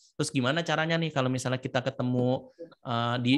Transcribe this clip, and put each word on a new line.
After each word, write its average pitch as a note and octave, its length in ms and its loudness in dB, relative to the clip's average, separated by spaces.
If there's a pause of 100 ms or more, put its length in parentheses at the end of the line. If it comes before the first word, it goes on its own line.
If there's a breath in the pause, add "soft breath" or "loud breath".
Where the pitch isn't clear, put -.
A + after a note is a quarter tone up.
(200 soft breath)
Terus D3 160 0
gimana C#3+ 320 2
caranya D#3+ 320 0
nih D#3+ 160 -2
kalau B2+ 160 2
misalnya B2+ 320 -2
kita C3+ 160 0
ketemu, B2+ 720 0 (320 loud breath)
eh, A#2+ 400 -2
di, B2 140 4